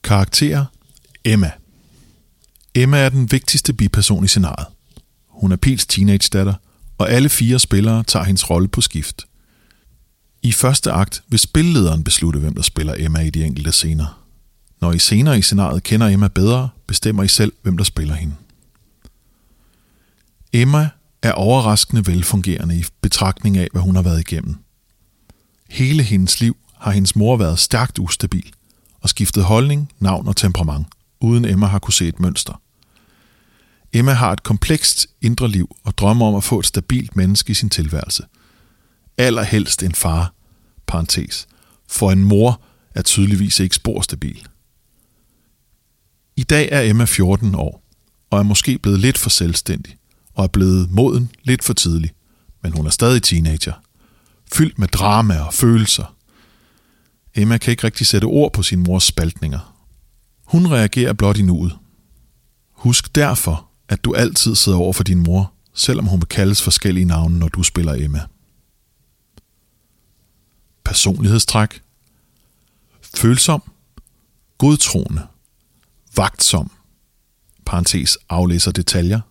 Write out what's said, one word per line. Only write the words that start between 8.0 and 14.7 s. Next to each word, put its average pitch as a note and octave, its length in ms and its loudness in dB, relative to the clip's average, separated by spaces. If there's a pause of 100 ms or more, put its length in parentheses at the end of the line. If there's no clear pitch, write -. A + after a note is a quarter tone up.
tager E2+ 200 -2
hendes F#2+ 260 0
rolle F2 180 2
på - 120 -4
skift. - 460 -6 (1160)
I A#2 100 0
første - 400 0
akt F#2 360 -2
vil A2+ 100 0
spillederen A2 680 2
beslutte, D#2 360 0
hvem D2+ 140 -2
der - 80 -6
spiller D2+ 360 -4
Emma D#2+ 220 -2
i D#2+ 100 0
de D#2+ 140 -2
enkelte D2 280 -4
scener. D#2 540 -2 (540)